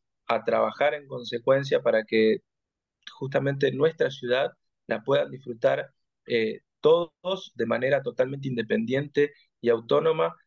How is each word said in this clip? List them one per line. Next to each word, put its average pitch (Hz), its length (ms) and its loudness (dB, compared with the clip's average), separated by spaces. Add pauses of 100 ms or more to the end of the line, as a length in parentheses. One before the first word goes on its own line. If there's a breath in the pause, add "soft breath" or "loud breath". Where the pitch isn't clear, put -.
(280)
a 110 160 0
trabajar 113 520 0
en 143 120 -14
consecuencia 127 760 0
para 110 240 2
que 110 340 2 (760)
justamente 139 580 -2
nuestra 143 400 0
ciudad 135 400 -2 (360)
la 110 160 -4
puedan 143 280 0
disfrutar, 135 600 -2 (360)
eh, 110 340 -2 (200)
todos 170 760 0
de 117 100 -4
manera 127 360 0
totalmente 135 460 -4
independiente 127 840 -2 (280 soft breath)
y 117 100 0
autónoma. 151 680 0 (120)